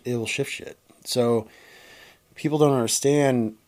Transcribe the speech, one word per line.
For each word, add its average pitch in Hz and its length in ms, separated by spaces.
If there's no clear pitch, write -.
it 123 120
will 113 100
shift - 240
shit. - 280
So 120 440
people 151 240
don't 147 160
understand 127 840